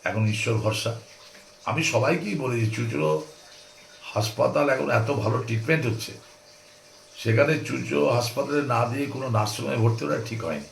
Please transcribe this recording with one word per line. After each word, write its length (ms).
এখন 240
ঈশ্বর 260
ভরসা। 460
আমি 180
সবাইকেই 520
বলি 300
যে 60
চুঁচুড়ো 540
হাসপাতাল 680
এখন 220
এত 200
ভালো 260
ট্রিটমেন্ট 480
হচ্ছে, 260
সেখানে 480
চুঁচুড়ো 440
হাসপাতালে 520
না 240
দিয়ে 200
কোনো 240
নার্সিংহোমে 480
ভর্তি 280
করা 200
ঠিক 180
হয়নি। 280